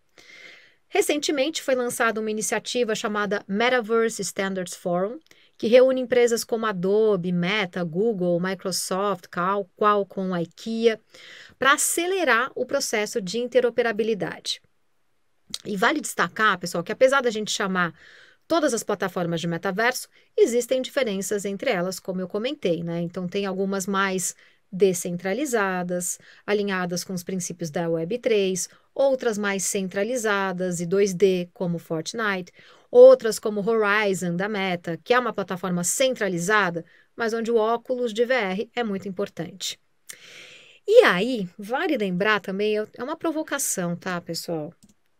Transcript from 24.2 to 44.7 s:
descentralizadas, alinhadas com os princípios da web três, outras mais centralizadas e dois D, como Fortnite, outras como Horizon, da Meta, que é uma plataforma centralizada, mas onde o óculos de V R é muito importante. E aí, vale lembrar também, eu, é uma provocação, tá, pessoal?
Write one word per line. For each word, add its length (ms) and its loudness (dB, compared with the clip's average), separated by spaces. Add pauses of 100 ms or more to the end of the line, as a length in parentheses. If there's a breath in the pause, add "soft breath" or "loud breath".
descentralizadas, 1500 -2 (280 loud breath)
alinhadas 580 -2
com 80 -12
os 140 -8
princípios 440 -8
da 200 -4
web 300 -2
três, 500 0 (260 soft breath)
outras 420 0
mais 280 -2
centralizadas 1120 -2
e 60 -4
dois 280 2
D, 400 2
como 240 -4
Fortnite, 760 -6 (360 loud breath)
outras 480 10
como 220 -4 (100)
Horizon, 680 2
da 100 -2
Meta, 560 -2
que 100 2
é 60 6
uma 140 -2
plataforma 500 -4
centralizada, 1000 0 (320 soft breath)
mas 160 -2
onde 180 -2
o 60 4
óculos 560 0
de 100 2
V 100 0
R 400 -2
é 80 -4
muito 280 -4
importante. 680 -8 (1120 loud breath)
E 160 10
aí, 460 2 (100)
vale 380 -2
lembrar 420 0
também, 360 -4
eu, 180 -4
é 100 -10
uma 140 -8
provocação, 760 -4
tá, 280 -6
pessoal? 520 -8 (460)